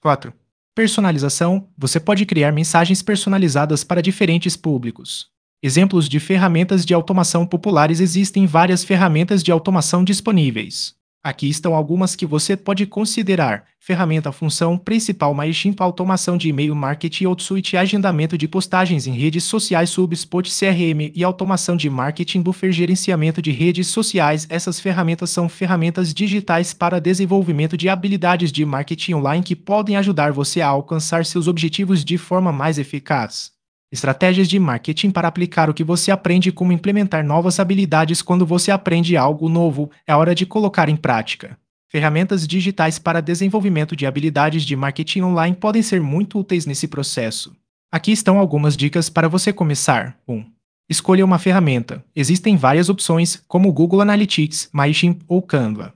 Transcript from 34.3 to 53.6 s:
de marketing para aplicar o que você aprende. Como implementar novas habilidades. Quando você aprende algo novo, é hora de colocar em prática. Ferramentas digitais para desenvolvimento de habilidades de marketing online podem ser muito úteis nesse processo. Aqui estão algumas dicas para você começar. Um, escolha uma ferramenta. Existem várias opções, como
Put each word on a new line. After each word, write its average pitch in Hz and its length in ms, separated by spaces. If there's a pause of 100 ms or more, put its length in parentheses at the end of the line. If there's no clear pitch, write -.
de 190 100
marketing 156 520
para 175 180
aplicar 175 400
o 151 60
que 165 100
você 175 260
aprende. 185 400
Como 180 220
implementar 190 500
novas 170 380
habilidades. 170 640
Quando 180 240
você 175 240
aprende 170 480
algo 151 320
novo, 151 400 (160)
é 151 100
hora 165 180
de 180 120
colocar 196 420
em 151 80
prática. - 600 (320)
Ferramentas 156 580
digitais 175 500
para 170 220
desenvolvimento 175 760
de 139 120
habilidades 147 560
de 139 120
marketing 139 460
online 180 340
podem 214 280
ser 202 180
muito 165 380
úteis 185 260
nesse 147 240
processo. - 680 (380)
Aqui 175 200
estão 202 260
algumas 147 400
dicas 143 320
para 160 180
você 185 240
começar. 139 760
Um, 113 160 (460)
escolha 185 340
uma 185 160
ferramenta. 151 640 (140)
Existem 180 400
várias 151 320
opções, 170 580
como 185 240